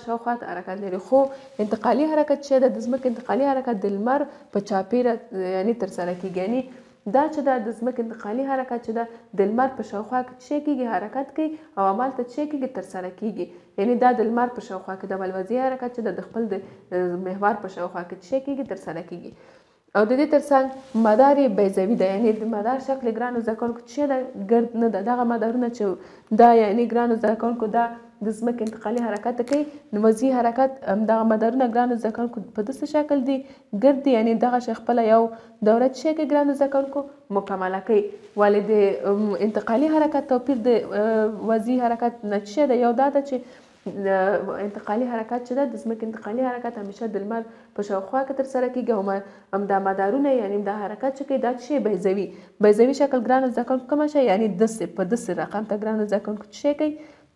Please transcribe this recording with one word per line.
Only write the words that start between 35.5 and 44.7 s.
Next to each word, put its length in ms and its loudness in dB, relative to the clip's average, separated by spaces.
دوره 180 4
څه 260 -2
کوي 200 -2
ګرانو 260 2
زده 160 0
کوونکو؟ 320 -2
مکمله 480 -4
کوي. 160 4
ولې 300 4
د، 20 2
ام، 240 0
انتقالي 500 0
حرکت 400 2
توپیر 340 -2
د، 320 0
اه، 240 2
وضعي 340 0
حرکت 460 -2
نه 80 0
څه 340 2
ده؟ 140 2
یو 160 2
دا 120 2
ده 140 2
چې، 340 -8
اه، 800 0
انتقالي 440 -4